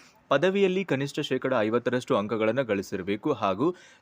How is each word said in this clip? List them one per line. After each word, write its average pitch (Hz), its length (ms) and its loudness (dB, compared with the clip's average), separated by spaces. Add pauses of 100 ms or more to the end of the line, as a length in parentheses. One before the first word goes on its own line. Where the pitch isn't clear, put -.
(280)
ಪದವಿಯಲ್ಲಿ 190 560 2
ಕನಿಷ್ಠ 143 360 -2
ಶೇಕಡ 131 400 -2
ಐವತ್ತರಷ್ಟು 120 560 0
ಅಂಕಗಳನ್ನ 110 460 0
ಗಳಿಸಿರ್ಬೇಕು 101 680 -2
ಹಾಗೂ 110 420 0 (280)